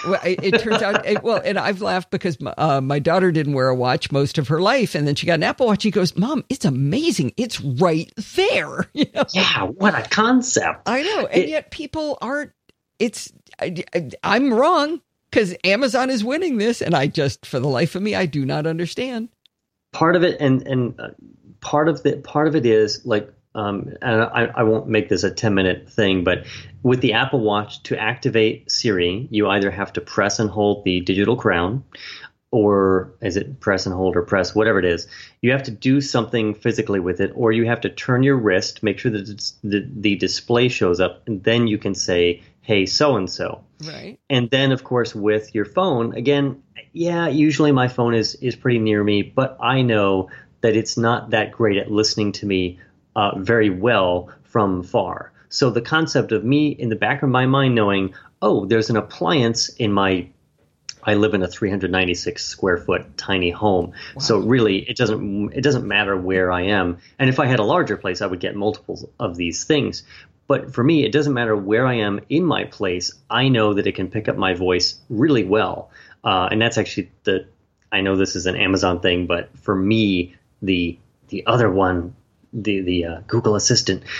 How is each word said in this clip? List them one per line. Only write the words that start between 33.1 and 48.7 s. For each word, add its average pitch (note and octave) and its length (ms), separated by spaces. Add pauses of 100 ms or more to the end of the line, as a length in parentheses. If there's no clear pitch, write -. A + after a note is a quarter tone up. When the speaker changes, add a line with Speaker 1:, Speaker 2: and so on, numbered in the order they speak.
Speaker 2:
is F#2+ 160
it - 220
press G2 260
and F#2+ 100
hold F#2 200
or F2 80
press, F#2 320
whatever G#2+ 240
it F2+ 60
is, E2+ 220 (340)
you A#2+ 100
have C3+ 120
to A#2+ 80
do C3 280
something A2+ 540
physically G#2+ 460
with F2 200
it, G2 160
or A#2 160
you A2+ 140
have A#2 160
to G2 80
turn B2+ 340
your C#3 140
wrist, G#2 460
make G2+ 160
sure B2+ 120
that G2+ 160
it's, - 260 (100)
the, G2+ 300
the G2+ 220
display A#2+ 540
shows F#2 300
up, - 280
and G2+ 160
then A#2 240
you G#2+ 100
can G2+ 180
say, F2 460 (200)
"Hey, G2+ 240
so-and-so." G2 800 (220)
Speaker 1:
Right. D3 320 (120)
Speaker 2:
And B2 200
then, C3+ 220
of C3 120
course, A#2+ 300
with G#2+ 400
your G#2 120
phone, C3+ 500
again, C3+ 480 (300)
yeah, E3+ 340
usually D3+ 460
my B2+ 160
phone A#2 260
is, A2 200
is B2 200
pretty A#2+ 240